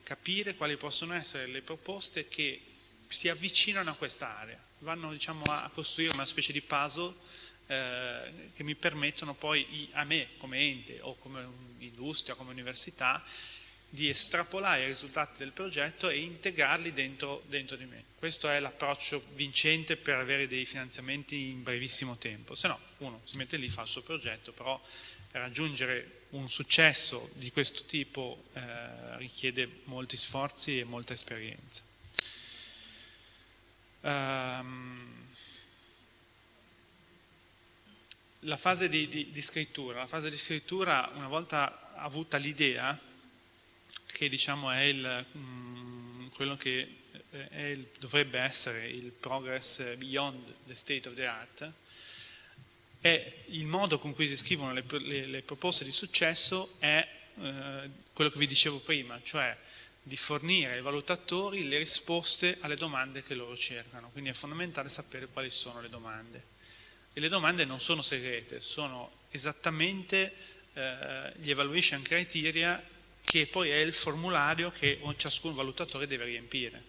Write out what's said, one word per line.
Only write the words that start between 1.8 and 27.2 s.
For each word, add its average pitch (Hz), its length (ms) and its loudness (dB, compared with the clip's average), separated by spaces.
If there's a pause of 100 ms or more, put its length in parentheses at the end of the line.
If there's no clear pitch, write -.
che 143 340 -2 (460)
si - 220 4
avvicinano 180 640 4
a 143 40 -4
quest'area, 113 640 -2 (200)
vanno, 160 320 -6
diciamo, 156 340 -4
a, 147 180 6
a 160 60 -8
costruire 160 440 2
una 139 120 2
specie - 260 2
di 143 100 -2
puzzle, 151 520 0 (540)
eh, 127 880 -6
che 156 80 -10
mi 147 120 -4
permettono 147 580 -2
poi 151 380 0
i, 151 220 -10
a 147 100 0
me 147 340 0
come 131 220 -6
ente 127 420 -2
o 127 140 -8
come 131 280 -12 (360)
industria, 123 560 -4
come 127 160 -12
università, 127 720 2 (680)
di 147 200 0
estrapolare 175 760 4
i 131 40 0
risultati 139 520 -2
del 139 120 -8
progetto 165 580 -2
e 143 100 2
integrarli 165 760 2
dentro, 135 540 -4
dentro 135 280 -6
di 127 100 -12
me. 117 180 -16 (160)
Questo 156 300 2
è 143 100 4
l'approccio 143 640 -2 (100)
vincente 156 640 4
per 143 200 0
avere 135 320 2
dei 127 180 -2
finanziamenti 135 840 -6
in 127 140 -8
brevissimo 123 540 2
tempo, 110 380 -8
se - 120 0
no - 120 -2 (180)
uno 120 280 -10
si - 120 -10
mette 135 200 -6
lì, 127 120 -4
fa 113 140 -4
il 110 40 -4
suo - 140 -2
progetto, 123 500 -8
però 131 280 -4 (520)
per 127 100 -6
raggiungere 127 880 -2
un 135 180 -6
successo 139 840 6